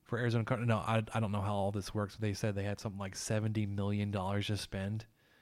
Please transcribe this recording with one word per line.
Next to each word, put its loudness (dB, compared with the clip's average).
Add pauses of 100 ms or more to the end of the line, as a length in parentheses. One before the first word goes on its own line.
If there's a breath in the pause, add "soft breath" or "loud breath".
for -2
Arizona 2
Card-, 0
no, 6
I, 2 (120)
I 2
don't 2
know 0
how 0
all 2
this -4
works. -2
They 0
said 0
they -2
had -4
something -6
like -6
seventy 0
million 0
dollars 0
to 0
spend -4 (360)